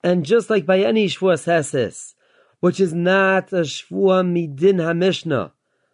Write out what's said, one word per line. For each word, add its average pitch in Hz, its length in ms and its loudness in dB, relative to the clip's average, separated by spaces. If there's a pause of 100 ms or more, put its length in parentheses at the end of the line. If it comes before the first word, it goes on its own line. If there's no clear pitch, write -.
And 175 220 0
just 220 240 0
like 202 160 0
by 185 160 2
any 220 260 2
Shvuas 175 380 -2
Hesis, 143 720 -2 (460)
which 180 200 0
is 175 140 0
not 190 580 0
a 190 40 -4
Shvua 185 680 0
Midin 175 520 0
HaMishnah, 165 760 -2 (420)